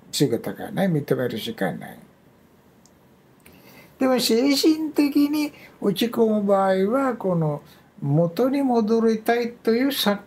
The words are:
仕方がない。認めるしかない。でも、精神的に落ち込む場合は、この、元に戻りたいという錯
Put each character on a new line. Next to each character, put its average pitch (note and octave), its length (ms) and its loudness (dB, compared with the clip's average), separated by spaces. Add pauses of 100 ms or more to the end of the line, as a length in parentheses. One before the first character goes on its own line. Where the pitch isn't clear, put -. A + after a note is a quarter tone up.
(100)
仕 C#3+ 180 0
方 G#2+ 260 -4
が - 160 -12
な F3+ 140 -2
い。 F#3+ 60 0
認 C#3 260 -2
め B2+ 120 -2
る A2+ 100 -8
し - 160 -10
か - 180 -4
な - 160 -12
い。 - 100 -20 (2000)
で C4 80 0
も、 B3+ 140 2
精 B3+ 340 2
神 D#4 380 2
的 C#4+ 360 2
に D4 240 -4 (280)
落 G3 140 0
ち A#3 180 -2
込 A3+ 140 2
む G#3+ 180 0
場 G3 240 2
合 F#3+ 220 2
は、 C4 240 0
こ F#3+ 200 -2
の、 D3+ 280 -2 (380)
元 E3+ 500 0
に C#4 120 0
戻 A3+ 440 2
り A3 140 0
た A#3 200 0
い A#3 120 -4
と - 200 -2
い B3 120 2
う C#4 40 2
錯 G#3 380 -2